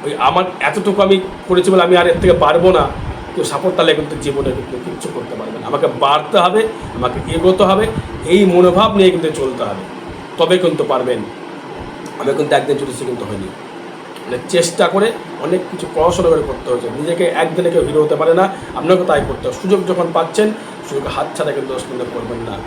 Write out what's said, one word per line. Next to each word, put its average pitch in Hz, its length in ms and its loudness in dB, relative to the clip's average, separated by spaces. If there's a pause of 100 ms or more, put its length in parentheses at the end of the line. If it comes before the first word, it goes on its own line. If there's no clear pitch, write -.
ওই 147 80 -4 (160)
আমার 180 180 2 (220)
এতটুকু 196 400 0
আমি 196 80 6 (320)
করেছি 180 240 4
বলে 185 160 6
আমি 180 140 6
আর 175 100 4
এর 165 120 4
থেকে 175 120 8 (100)
পারবো 170 320 6
না, 147 60 4 (500)
কেউ - 180 -2
সাপোর্ট 175 260 -2
তাহলে 165 220 4
কিন্তু 147 240 -6
জীবনে 139 340 -2
কিন্তু - 180 -8 (100)
কিচ্ছু - 300 -10
করতে - 240 -8
পারবে 110 200 -8
না। - 120 -10
আমাকে 151 160 2 (160)
বাড়তে 151 420 2
হবে, 202 160 2 (360)
আমাকে 202 200 -2 (180)
এগোতে 185 340 4
হবে, 196 160 2 (480)
এই 202 80 6 (120)
মনোভাব 180 440 6
নিয়ে 185 160 8
কিন্তু 165 160 0 (100)
চলতে 127 300 -4
হবে, 95 140 -8 (560)
তবে 170 240 4
কিন্তু 156 280 2
পারবেন। 123 280 0 (1000)
আমি 135 180 0
কিন্তু 147 220 2
একদিন 139 200 0
জ্যোতিষী 135 300 -6
কিন্তু 120 200 -6
হয়নি, 98 200 -8 (760)
মানে - 140 -6 (160)
চেষ্টা 175 400 2
করে 202 140 2 (380)
অনেক 170 160 0 (100)
কিছু - 140 -8 (100)
পড়াশোনা 170 360 2
করে 147 180 2
করতে 123 220 -8
হয়েছে। 120 160 -2 (100)
নিজেকে 170 280 0 (160)
একদিনে 165 320 0
কেউ - 140 4
হিরো 151 160 0
হতে 151 180 2
পারে 160 180 4
না, 190 60 6 (320)
আপনাকে 180 320 2
তাই 147 200 4
করতে 127 160 -8
হবে। 127 160 -4
সুযোগ 190 180 2 (100)
যখন 175 260 0
পাচ্ছেন, 165 320 2 (400)
সুযোগ 139 160 -6 (120)
হাতছাড়া 147 400 -4
কিন্তু 135 180 -6
দশ 127 160 -6
মিনিট 123 260 -6
করবেন 113 320 -8
না। 104 80 -8 (120)